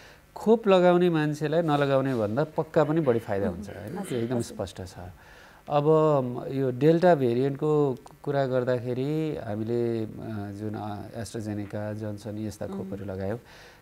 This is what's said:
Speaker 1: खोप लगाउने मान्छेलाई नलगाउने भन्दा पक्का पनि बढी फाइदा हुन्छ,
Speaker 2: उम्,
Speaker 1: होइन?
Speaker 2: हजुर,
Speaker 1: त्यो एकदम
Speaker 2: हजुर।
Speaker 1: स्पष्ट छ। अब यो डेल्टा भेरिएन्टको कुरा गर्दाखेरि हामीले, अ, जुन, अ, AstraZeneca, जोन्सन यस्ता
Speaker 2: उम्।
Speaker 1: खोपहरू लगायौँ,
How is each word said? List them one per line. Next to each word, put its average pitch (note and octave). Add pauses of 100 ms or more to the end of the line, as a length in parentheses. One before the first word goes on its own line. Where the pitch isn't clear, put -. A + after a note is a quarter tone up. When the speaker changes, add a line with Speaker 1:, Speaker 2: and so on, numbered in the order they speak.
(360)
Speaker 1:
खोप A3
लगाउने F3+
मान्छेलाई D3+
नलगाउने C#3
भन्दा A2+
पक्का D#3
पनि D#3
बढी B2
फाइदा G#2
हुन्छ, F2
Speaker 2:
उम्, F#2+
Speaker 1:
होइन? G2
Speaker 2:
हजुर, F#3+
Speaker 1:
त्यो B2+
एकदम A#2+
Speaker 2:
हजुर। A#2
Speaker 1:
स्पष्ट G#2+
छ। - (720)
अब D3 (640)
यो C3+
डेल्टा E3
भेरिएन्टको C#3 (280)
कुरा C#3
गर्दाखेरि B2+
हामीले, A2+
अ, - (440)
जुन, G#2+
अ, G#2
AstraZeneca, G#2
जोन्सन G#2+
यस्ता G#2
Speaker 2:
उम्। G2
Speaker 1:
खोपहरू G2
लगायौँ, G2 (440)